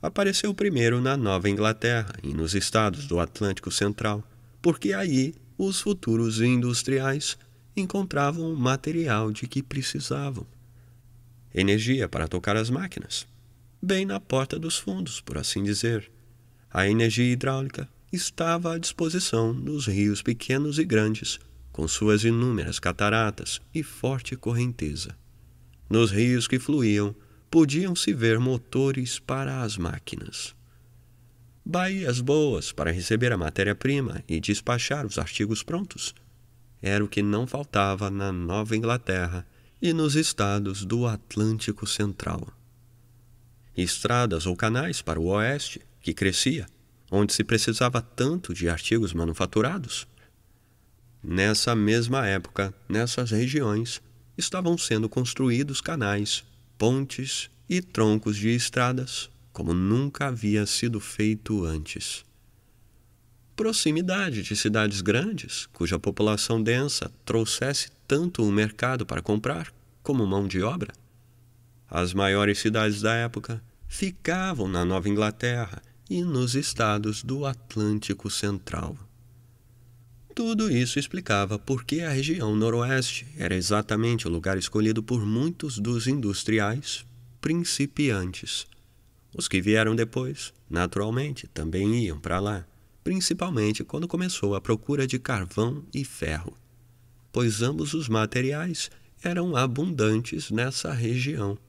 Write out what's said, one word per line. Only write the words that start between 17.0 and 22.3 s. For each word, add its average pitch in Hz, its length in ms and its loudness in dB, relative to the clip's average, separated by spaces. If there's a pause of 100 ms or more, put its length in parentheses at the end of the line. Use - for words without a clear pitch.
hidráulica 131 560 -2 (240)
estava 170 640 -2
à - 20 -6
disposição 160 760 0
nos 135 340 -4
rios 101 340 4
pequenos 139 580 0
e 160 40 4
grandes, 110 560 2 (320)
com 78 160 -2
suas 107 380 4
inúmeras 117 520 2